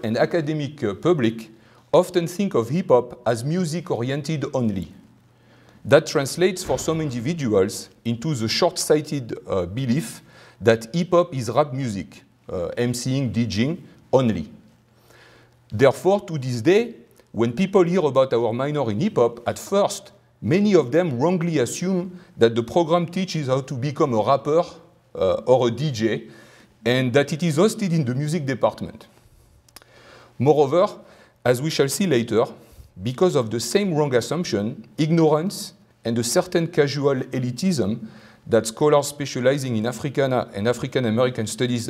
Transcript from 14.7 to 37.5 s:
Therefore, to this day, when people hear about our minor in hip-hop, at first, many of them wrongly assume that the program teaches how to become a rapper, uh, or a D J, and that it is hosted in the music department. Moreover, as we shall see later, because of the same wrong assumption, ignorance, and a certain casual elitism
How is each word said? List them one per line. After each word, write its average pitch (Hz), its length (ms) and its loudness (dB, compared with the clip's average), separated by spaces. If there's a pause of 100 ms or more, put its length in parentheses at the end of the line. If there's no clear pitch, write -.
Therefore, 135 500 2
to 160 180 -8
this 123 220 -4
day, 208 340 2 (380)
when 117 200 0
people 190 300 2
hear 170 220 2
about 131 280 2
our 117 200 0
minor 135 380 -2
in 104 100 -2
hip-hop, 139 460 0
at - 120 -4
first, - 540 -2 (280)
many 196 340 2
of 139 160 6
them 156 280 0
wrongly 170 400 0
assume 180 600 -2 (180)
that 113 180 4
the 120 80 0
program 170 440 0
teaches 170 420 -4
how 131 120 0
to 135 140 -8
become 135 400 -2
a 107 80 2
rapper, 143 420 2 (500)
uh, 87 320 0
or 127 220 4
a - 20 2
D 135 200 -4
J, 110 380 -2 (560)
and 127 280 0
that 139 200 2
it 151 100 -4
is 156 160 0
hosted 202 340 2
in 160 120 2
the 120 100 -2
music 151 320 -4
department. 113 600 -4 (1300)
Moreover, 156 500 4 (560)
as 123 160 4
we 156 100 -2
shall 143 180 2
see 196 180 -2
later, 120 380 2 (580)
because 143 340 0
of 117 140 0
the 117 100 -4
same 196 340 -2
wrong 143 200 0
assumption, 113 720 -2 (120)
ignorance, 160 760 2 (300)
and 117 140 0
a 120 60 0
certain 175 420 0
casual 147 480 2
elitism 127 920 -2 (400)